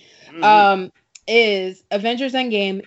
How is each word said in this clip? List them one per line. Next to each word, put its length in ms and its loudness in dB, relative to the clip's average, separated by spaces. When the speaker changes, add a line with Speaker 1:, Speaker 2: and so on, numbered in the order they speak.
Speaker 1:
Mm-hmm. 120 -10
Speaker 2:
um, 480 4
is 640 0
Avengers 420 -4
Endgame. 540 -4